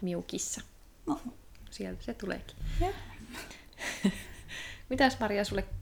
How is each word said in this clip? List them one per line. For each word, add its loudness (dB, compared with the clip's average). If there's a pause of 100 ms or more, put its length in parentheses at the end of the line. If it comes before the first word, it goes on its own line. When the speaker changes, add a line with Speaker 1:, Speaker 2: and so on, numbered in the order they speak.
Speaker 1:
miukissa. 0 (440)
Speaker 2:
No. 0 (500)
Speaker 1:
Sieltä -4
se -4
tuleekin. -4 (260)
Speaker 2:
Joo. 6 (1120)
Speaker 1:
<laughs> 8 (800)
Mitäs, 8
Maria, 4
sulle 2 (160)